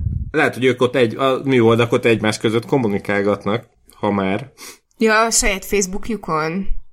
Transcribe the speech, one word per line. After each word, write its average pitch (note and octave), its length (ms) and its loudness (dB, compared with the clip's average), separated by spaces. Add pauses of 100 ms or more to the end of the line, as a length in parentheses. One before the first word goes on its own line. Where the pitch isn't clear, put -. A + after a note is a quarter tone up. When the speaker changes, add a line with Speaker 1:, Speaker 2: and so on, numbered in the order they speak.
(300)
Speaker 1:
Lehet, C#3+ 240 0
hogy A#2+ 100 -4
ők B2 160 2
ott C3 160 2
egy, A#2 200 2
a C3 280 0
műholdak A#2 480 4
ott B2 120 0
egymás G#2+ 340 2
között A#2 280 0
kommunikálgatnak, G2+ 960 -2 (300)
ha G#2 160 -2
már. G2+ 420 -2 (460)
Speaker 2:
Ja, A3 260 2
a A3+ 60 0
saját G#3 340 -2
Facebookjukon F#3 1040 -4 (260)